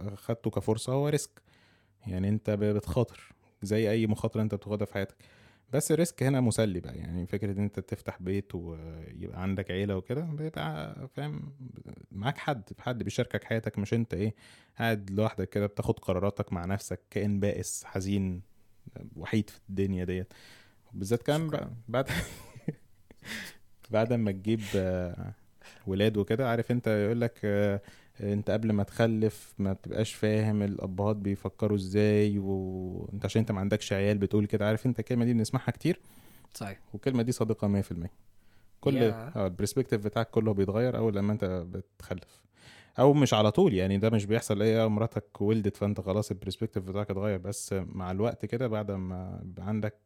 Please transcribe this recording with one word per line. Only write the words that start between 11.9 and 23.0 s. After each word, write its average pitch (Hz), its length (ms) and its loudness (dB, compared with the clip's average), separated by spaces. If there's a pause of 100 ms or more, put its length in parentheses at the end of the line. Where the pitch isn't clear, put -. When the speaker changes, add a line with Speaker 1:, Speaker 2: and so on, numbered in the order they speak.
Speaker 1:
معاك 113 260 -2
حد، 127 240 -2 (160)
حد 120 240 -2
بيشاركك 101 420 0
حياتك، 110 340 -2
مش 101 160 0
انت 117 200 0
ايه 104 200 0 (440)
قاعد 104 320 0
لوحدك 98 380 0
كده 104 180 0
بتاخد - 320 0
قراراتك 95 540 0
مع 87 120 -4
نفسك 95 360 -4 (100)
كائن 101 300 0
بائس - 440 -2
حزين 95 580 -2 (720)
وحيد 101 340 -2
في - 80 -20 (100)
الدنيا 98 360 -2
ديت، 92 280 -4 (600)
بالذات 95 300 -2
كمان 156 260 0
Speaker 2:
شكرا. 151 120 -4
Speaker 1:
بقى - 100 -8 (180)
بعد 123 220 -2
<laughs> - 1500 -10 (320)